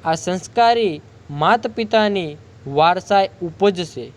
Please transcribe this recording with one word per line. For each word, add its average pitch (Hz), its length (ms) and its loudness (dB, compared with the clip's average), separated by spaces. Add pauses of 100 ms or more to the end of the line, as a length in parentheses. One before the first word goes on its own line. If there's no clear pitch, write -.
આ 165 120 0
સંસ્કારી 202 840 0 (300)
માત 170 380 2
પિતાની 208 680 -2 (300)
વારસાઈ 180 640 2 (120)
ઉપજશે. 170 640 -2 (100)